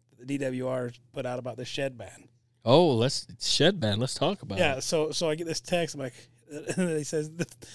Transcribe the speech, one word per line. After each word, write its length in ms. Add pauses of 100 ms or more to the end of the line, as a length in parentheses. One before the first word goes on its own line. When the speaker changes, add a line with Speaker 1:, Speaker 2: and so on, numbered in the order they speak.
(100)
Speaker 1:
that 80
the 80
D 180
W 220
R 240 (220)
put 120
out 140
about 180
the 80
shed 320
ban." 320 (360)
Speaker 2:
Oh, 240
let's, 380 (140)
shed 380
ban. 220
Let's 140
talk 280
about 160
Speaker 1:
Yeah, 200
Speaker 2:
it. 40
Speaker 1:
so, 300
so 180
I 60
get 100
this 140
text. 340
I'm 60
like, 140 (400)
<laughs> 220
He 280
says, 260
"The, 160 (280)